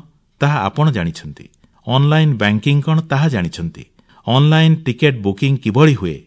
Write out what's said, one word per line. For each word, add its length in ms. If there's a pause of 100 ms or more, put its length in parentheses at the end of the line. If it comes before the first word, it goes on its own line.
(420)
ତାହା 240
ଆପଣ 260
ଜାଣିଛନ୍ତି। 540 (420)
ଅନଲାଇନ୍ 480
ବ୍ୟାଙ୍କିଂ 460
କ'ଣ, 220
ତାହା 240
ଜାଣିଛନ୍ତି। 560 (440)
ଅନଲାଇନ୍ 540
ଟିକେଟ୍ 380
ବୁକିଂ 380
କିଭଳି 360
ହୁଏ, 340